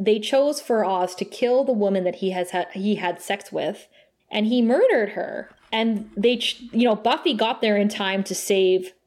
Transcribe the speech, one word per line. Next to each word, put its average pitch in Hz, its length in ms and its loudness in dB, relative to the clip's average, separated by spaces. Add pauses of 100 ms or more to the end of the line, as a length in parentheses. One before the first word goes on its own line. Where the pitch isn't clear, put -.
they 214 200 2
chose 277 400 0
for 214 240 0
Oz 185 320 -2
to 196 80 -6
kill 247 400 0
the 269 80 0
woman 196 320 0
that 175 120 -2
he 190 140 -4
has 180 220 -4
ha-, 180 200 -2
he 202 240 0
had 175 240 -4
sex 196 300 -6
with, 156 380 -6 (420)
and 214 160 -2
he 247 160 2
murdered 254 480 2
her. - 400 -10 (220)
And 226 440 -2
they, 233 220 4
ch-, - 240 -6 (100)
you 233 120 2
know, 220 120 4
Buffy 269 360 0
got 226 280 -2
there 214 160 2
in 202 120 4
time 196 360 -2
to 190 100 -6
save 185 580 2 (140)